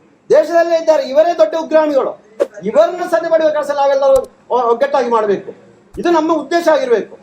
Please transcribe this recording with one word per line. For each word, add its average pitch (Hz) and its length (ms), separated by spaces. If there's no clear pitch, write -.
ದೇಶದಲ್ಲೇ 330 520
ಇದ್ದಾರೆ, 311 220
ಇವರೇ 320 340
ದೊಡ್ಡ 320 260
ಉಗ್ರಾಮಿಗಳು. 294 580
ಇವರನ್ನ 339 480
ಸದೆ 330 180
ಬಡಿಯುವ 320 220
ಕೆಲಸ 294 200
ನಾವೆಲ್ಲರೂ 277 600
ಒ-, 247 220
ಒಗ್ಗಟ್ಟಾಗಿ 262 380
ಮಾಡಬೇಕು. 214 420
ಇದು 339 120
ನಮ್ಮ 320 260
ಉದ್ದೇಶ 339 300
ಆಗಿರ್ಬೇಕು. 262 560